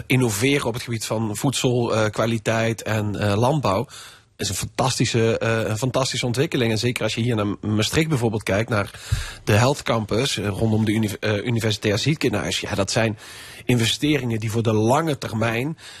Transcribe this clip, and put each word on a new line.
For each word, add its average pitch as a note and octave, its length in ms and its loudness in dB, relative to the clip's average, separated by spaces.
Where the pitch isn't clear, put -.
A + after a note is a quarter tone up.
innoveren B2+ 640 2
op A2+ 60 0
het G2+ 100 -8
gebied A2+ 220 -6
van A2 300 -2
voedselkwaliteit, A2+ 1500 0
eh, G#2+ 140 -2
en, G#2 200 -2
eh, G2+ 220 2
landbouw, A#2+ 500 2
is G2 120 -4
een F#2+ 60 -4
fantastische, A#2 840 0
eh, A2+ 320 0
een A2 80 -2
fantastische C3 480 -2
ontwikkeling. B2 460 0
En G#2+ 60 0
zeker A#2+ 260 -2
als G#2+ 120 -2
je A2+ 60 -2
hier A#2+ 140 0
naar G#2 260 0
Maastricht G#2+ 480 0
bijvoorbeeld A2+ 340 0
kijkt, A2 260 0
naar G2+ 300 -2
de G#2+ 100 2
Health B2 300 4
Campus, A2+ 540 0
eh, G2+ 100 -2
rondom G#2+ 380 2
de G#2+ 60 2
uni-, G#2+ 280 0
eh, G#2 260 -2
Universitair A2 520 0
Ziekenhuis. G2+ 640 0
Ja, - 160 -6
dat F#2+ 160 0
zijn A2 260 0
investeringen B2 760 0
die A2 120 -4
voor A2+ 120 0
de A2+ 100 2
lange C3+ 440 2
termijn, A#2 600 -2